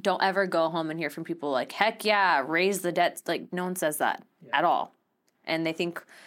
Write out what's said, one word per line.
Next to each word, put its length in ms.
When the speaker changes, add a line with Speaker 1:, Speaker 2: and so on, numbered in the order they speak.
Speaker 1:
don't 200
ever 240
go 240
home 220
and 80
hear 100
from 140
people 280
like, 200
"Heck 340
yeah, 400
raise 360
the 100
debt." 360
Like, 240
no 120
one 120
says 220
that 260
Speaker 2:
Yeah. 140
Speaker 1:
at 60
all. 280
And 200
they 60
think 320